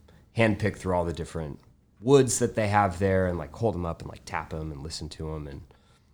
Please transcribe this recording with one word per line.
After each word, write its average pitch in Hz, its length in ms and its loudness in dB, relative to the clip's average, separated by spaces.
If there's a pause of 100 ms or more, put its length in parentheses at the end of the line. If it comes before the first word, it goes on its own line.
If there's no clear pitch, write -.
(380)
handpick 107 380 2
through 92 200 -2
all 87 100 2
the 85 80 -2
different 80 460 -8 (420)
woods 131 360 6
that 120 160 0
they 110 140 0
have 101 320 4
there 95 260 4
and, 87 140 0
like, 73 160 -8
hold 113 180 0
'em 87 120 -4
up 82 180 -6
and, - 80 -10
like, - 140 -16
tap 80 280 -8
'em 78 180 -6
and 69 120 -12
listen 80 260 -10
to 78 240 -8
'em 76 140 -8
and 67 140 -12 (520)